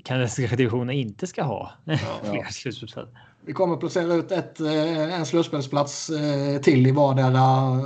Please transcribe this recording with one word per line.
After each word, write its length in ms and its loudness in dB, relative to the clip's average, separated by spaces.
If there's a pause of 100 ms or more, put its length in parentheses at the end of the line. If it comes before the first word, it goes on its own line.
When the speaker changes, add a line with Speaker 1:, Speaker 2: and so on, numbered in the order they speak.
Speaker 1:
kanadensiska 520 -2
divisionen 400 0
inte 320 -6
ska 160 -6
ha 340 -6
<laughs> 60 -20
Speaker 2:
Ja. 140 -2 (260)
Speaker 1:
fler 280 -4
slutspelsspel. 560 -12 (380)
Speaker 2:
Vi 80 -10
kommer 200 0
att 60 -4
placera 340 -2
ut 180 0
ett, 280 -4
eh, 600 -2
en 60 -2
slutspelsplats, 840 -2
eh, 520 -2
till 260 6
i 40 6
vardera, 960 4